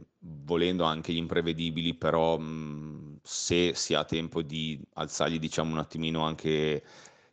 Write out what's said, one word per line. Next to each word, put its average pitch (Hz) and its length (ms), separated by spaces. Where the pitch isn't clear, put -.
volendo 85 680
anche 80 280
gli 82 40
imprevedibili, 82 800
però, 80 440
mm, 76 840
se - 520
si - 200
ha 76 100
tempo 82 380
di 78 380
alzargli, 80 440
diciamo, 78 340
un 80 60
attimino 80 440
anche 78 600